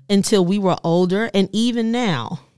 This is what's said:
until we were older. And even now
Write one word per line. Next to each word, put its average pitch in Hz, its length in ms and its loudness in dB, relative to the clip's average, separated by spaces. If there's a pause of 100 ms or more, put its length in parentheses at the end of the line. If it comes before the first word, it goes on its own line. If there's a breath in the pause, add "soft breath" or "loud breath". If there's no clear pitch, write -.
(100)
until 196 340 2
we 196 140 0
were 185 260 2
older. 185 480 0
And 196 200 2
even 226 400 0
now 180 480 -4 (180)